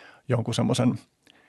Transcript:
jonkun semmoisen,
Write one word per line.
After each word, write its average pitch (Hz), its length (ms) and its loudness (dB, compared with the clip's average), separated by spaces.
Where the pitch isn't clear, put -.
jonkun 117 260 -2
semmoisen, 120 440 0